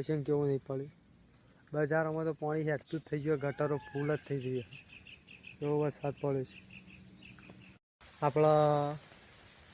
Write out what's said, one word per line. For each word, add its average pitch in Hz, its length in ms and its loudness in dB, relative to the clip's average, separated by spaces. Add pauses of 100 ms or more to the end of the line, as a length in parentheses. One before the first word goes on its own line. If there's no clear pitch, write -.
છે 156 120 0
ને 143 100 -2
કેવો 147 240 2
નહીં 135 160 0
પડે. 139 200 -4 (840)
બજારોમાં 156 540 2
તો 156 140 0
પાણી 156 280 0
હેઠતું 151 300 -4
જ - 80 -8
થઈ 151 160 -2
ગયું, 151 200 2
ગટરો 143 340 0 (100)
ફૂલ 143 240 -2
જ 147 160 0
થઈ 139 160 -2
ગઈ 127 260 -2
છે. - 80 -18 (880)
એવો 147 200 0
વરસાદ 143 380 -2
પડ્યો 135 280 0
છે. - 80 -20 (1700)
આપણા 151 720 4 (760)